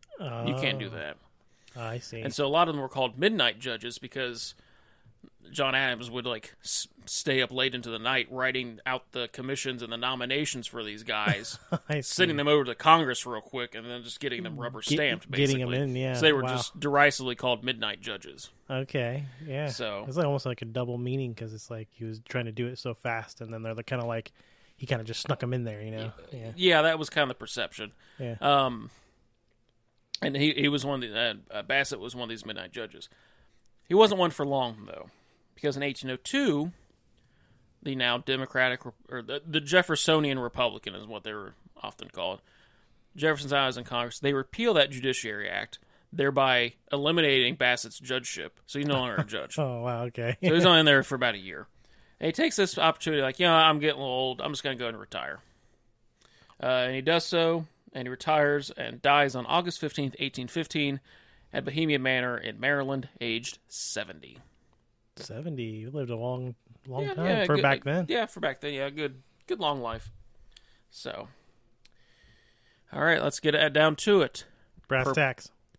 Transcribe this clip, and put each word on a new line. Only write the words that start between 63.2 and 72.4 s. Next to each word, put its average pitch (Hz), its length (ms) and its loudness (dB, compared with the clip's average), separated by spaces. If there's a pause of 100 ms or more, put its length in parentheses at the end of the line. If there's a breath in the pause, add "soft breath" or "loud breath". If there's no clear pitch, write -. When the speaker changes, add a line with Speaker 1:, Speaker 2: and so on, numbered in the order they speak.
Speaker 1:
aged 117 460 -4
seventy. 80 720 -10 (800)
Speaker 2:
Seventy. 135 480 -8
You 110 260 -10
lived 139 180 -6
a 120 60 -4
long, 127 400 -6 (320)
long 131 160 -4
Speaker 1:
Yeah, 139 100 -4
Speaker 2:
time 160 140 -2
Speaker 1:
yeah, 190 180 2
Speaker 2:
for 147 100 4
Speaker 1:
good, 143 60 4
Speaker 2:
back 139 220 2
then. 160 260 0
Speaker 1:
yeah, 226 160 0
for - 140 -12
back 151 220 -4
then. 147 120 -6
Yeah, 135 160 -4
good, 143 320 -6 (240)
good 359 140 -4
long 147 220 0
life. 113 280 -8 (800 soft breath)
So, - 380 -10 (1600 soft breath)